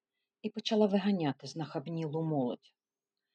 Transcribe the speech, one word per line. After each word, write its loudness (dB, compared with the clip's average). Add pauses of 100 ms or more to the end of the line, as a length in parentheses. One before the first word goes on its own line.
(420)
і -6
почала 2
виганяти 0
знахабнілу -4
молодь. -2 (600)